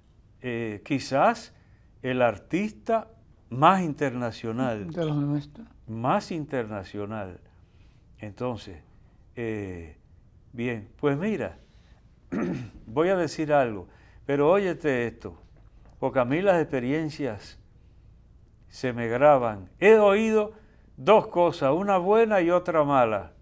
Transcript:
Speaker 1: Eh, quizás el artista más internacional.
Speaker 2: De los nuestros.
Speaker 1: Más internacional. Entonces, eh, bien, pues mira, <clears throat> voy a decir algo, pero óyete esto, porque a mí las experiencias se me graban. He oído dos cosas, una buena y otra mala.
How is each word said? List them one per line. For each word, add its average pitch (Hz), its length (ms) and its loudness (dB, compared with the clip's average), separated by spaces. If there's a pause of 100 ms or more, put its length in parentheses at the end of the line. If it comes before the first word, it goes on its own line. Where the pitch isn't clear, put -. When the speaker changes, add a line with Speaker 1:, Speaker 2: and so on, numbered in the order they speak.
(420)
Speaker 1:
Eh, 117 420 -6
quizás 147 720 -2 (480)
el 127 200 0
artista 202 840 -2 (420)
más 170 320 4
internacional. 120 1080 -4
Speaker 2:
De 165 140 -6
los 151 120 -2
nuestros. 143 500 -6 (200)
Speaker 1:
Más 127 460 -4
internacional. 107 1080 -8 (800)
Entonces, 107 600 -10 (580)
eh, 98 640 -10 (540)
bien, 117 360 -8 (120)
pues 143 180 -2
mira, 175 400 -6 (720)
<clears throat> 175 560 -8
voy 143 240 -2
a 190 60 0
decir 151 360 -4
algo, 113 340 0 (380)
pero 143 260 2
óyete 151 560 0
esto, 101 300 -10 (640)
porque 131 220 -2
a 123 40 4
mí 143 160 -2
las 185 200 4
experiencias 143 960 -4 (1120)
se - 240 -6
me 117 160 -4
graban. 120 600 4 (120)
He 214 180 10
oído 214 540 4 (440)
dos 175 300 6
cosas, 156 480 0
una 196 240 0
buena 208 420 4
y 170 100 2
otra 175 340 2
mala. 117 580 2